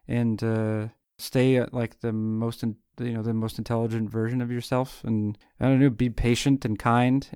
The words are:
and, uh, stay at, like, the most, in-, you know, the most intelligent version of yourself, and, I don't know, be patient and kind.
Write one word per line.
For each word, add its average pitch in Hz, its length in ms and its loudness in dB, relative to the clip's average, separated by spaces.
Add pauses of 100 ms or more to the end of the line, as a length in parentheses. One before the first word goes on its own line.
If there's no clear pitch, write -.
and, 117 360 0
uh, 110 440 -2 (300)
stay 131 400 2
at, 120 160 -2
like, 120 280 -6
the 117 100 -4
most, 110 520 -4
in-, 110 120 -2 (240)
you 120 140 -4
know, 113 100 -4
the 113 100 -2
most 110 240 -4
intelligent 113 520 -2
version 113 320 -2
of 120 100 -4
yourself, 127 540 -4
and, 107 320 -2 (240)
I 120 40 2
don't 131 140 6
know, 139 100 6
be 123 200 0
patient 120 560 2
and 110 120 -2
kind. 123 580 2